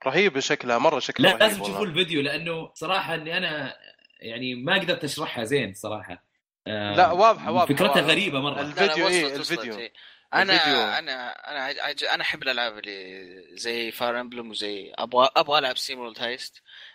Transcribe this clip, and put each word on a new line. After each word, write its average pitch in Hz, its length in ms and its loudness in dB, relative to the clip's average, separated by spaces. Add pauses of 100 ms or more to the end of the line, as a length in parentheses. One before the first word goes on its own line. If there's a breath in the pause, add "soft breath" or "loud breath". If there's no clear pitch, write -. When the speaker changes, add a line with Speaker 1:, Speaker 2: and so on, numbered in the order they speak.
Speaker 1:
رهيبة 143 340 2
شكلها، 123 380 0
مرة 147 200 4
شكلها 165 320 4
Speaker 2:
لا، 185 60 4
Speaker 1:
رهيب 196 60 6
Speaker 2:
لازم 202 200 4
Speaker 1:
والله. 202 140 -4
Speaker 2:
تشوفوا 208 100 -2
الفيديو، 160 360 0
لأنه 160 520 -6
صراحة 165 400 -2
إني 160 220 -6
أنا 151 400 -4 (440)
يعني 123 340 -8
ما 135 200 0
قدرت 175 300 0
أشرحها 147 400 -6
زين 120 300 0
صراحة. 98 500 -10 (420)
آه، 104 300 -4
Speaker 1:
لا، 170 160 6
واضحة، 185 400 4
واضحة، 165 220 2
Speaker 2:
فكرتها 180 140 2
Speaker 1:
واضحة. 165 180 4
Speaker 2:
غريبة 160 340 2
مرة. 139 200 -2
Speaker 1:
الفيديو، 165 460 2
Speaker 3:
لا، 190 40 4
لا، 180 60 4
Speaker 1:
إيه، 165 80 4
Speaker 3:
وصلت، 139 160 -4
وصلت، 156 180 -4
Speaker 1:
الفيديو. 120 200 -8
Speaker 3:
إيه. 113 140 -12 (420 soft breath)
أنا، 185 200 4
Speaker 1:
الفيديو. 147 260 4
Speaker 3:
أنا، 127 720 -4
أنا 143 320 -6
عج-، 143 220 -4
أنا 127 180 0
أحب 151 200 -4
الألعاب 120 360 -2
اللي 95 760 -14
زي 117 340 -4
فاير 120 300 -2
إمبلم 120 300 -10
وزي، 104 440 -8
أبغى، 123 420 4
أبغى 151 220 4
ألعب 127 180 0
ستيم 131 220 -6
وورلد 117 200 -10
هايست، 123 440 -8 (320 loud breath)